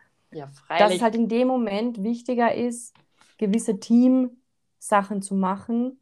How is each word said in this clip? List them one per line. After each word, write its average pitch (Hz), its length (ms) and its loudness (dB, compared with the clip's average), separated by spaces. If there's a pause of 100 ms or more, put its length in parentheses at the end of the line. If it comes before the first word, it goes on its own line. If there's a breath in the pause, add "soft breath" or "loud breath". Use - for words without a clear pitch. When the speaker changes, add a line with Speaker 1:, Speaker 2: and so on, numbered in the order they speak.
(320 soft breath)
Speaker 1:
Ja, 147 160 -14 (300)
Speaker 2:
Dass 202 180 6
es 190 60 -2
Speaker 1:
freilich. - 0 -
Speaker 2:
halt 226 140 0
in 226 140 0
dem 240 180 2
Moment 226 560 -2
wichtiger 233 520 -2
ist, 240 400 -6 (420)
gewisse 214 420 0
Teamsachen 240 1400 0
zu 196 140 -6
machen. 233 680 -2